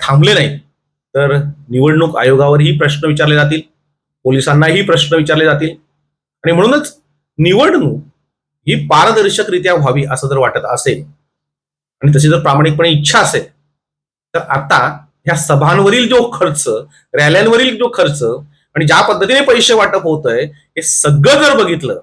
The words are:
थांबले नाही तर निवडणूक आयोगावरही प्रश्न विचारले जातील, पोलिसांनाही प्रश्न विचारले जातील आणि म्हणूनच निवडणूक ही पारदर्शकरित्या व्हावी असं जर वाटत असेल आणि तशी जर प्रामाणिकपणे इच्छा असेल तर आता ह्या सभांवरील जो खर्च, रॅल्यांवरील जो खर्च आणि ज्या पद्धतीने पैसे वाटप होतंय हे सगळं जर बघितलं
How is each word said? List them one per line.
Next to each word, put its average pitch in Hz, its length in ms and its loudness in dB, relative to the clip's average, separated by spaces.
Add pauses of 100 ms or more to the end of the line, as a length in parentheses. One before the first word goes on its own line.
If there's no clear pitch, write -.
थांबले 156 320 2
नाही 143 240 -2 (560)
तर 139 220 0
निवडणूक 147 800 -2
आयोगावरही 143 600 2
प्रश्न 147 280 -2
विचारले 151 280 0
जातील, 147 260 0 (640)
पोलिसांनाही 147 580 2
प्रश्न 165 340 0
विचारले 156 280 0
जातील 156 260 0
आणि - 840 -10
म्हणूनच 240 440 0 (420)
निवडणूक 185 640 0 (640)
ही 147 80 -2 (120)
पारदर्शकरित्या 185 880 0
व्हावी 139 300 0
असं 135 240 -6
जर 139 100 -2
वाटत 123 280 -2
असेल 120 360 -4 (1000)
आणि 143 120 4
तशी 151 140 2
जर 160 120 2
प्रामाणिकपणे 151 500 0
इच्छा 156 280 0
असेल 156 260 -2 (880)
तर - 60 -4
आता 139 380 -2 (480)
ह्या 170 100 -2
सभांवरील 190 720 2
जो 233 240 2
खर्च, 151 340 -4 (480)
रॅल्यांवरील 220 640 2
जो 240 160 -2
खर्च 151 280 -2
आणि 135 640 -6
ज्या 160 160 4
पद्धतीने 208 400 0
पैसे 240 320 2
वाटप 196 280 0
होतंय 147 400 -2
हे - 400 -12
सगळं 151 600 2
जर 285 140 2
बघितलं 151 460 -4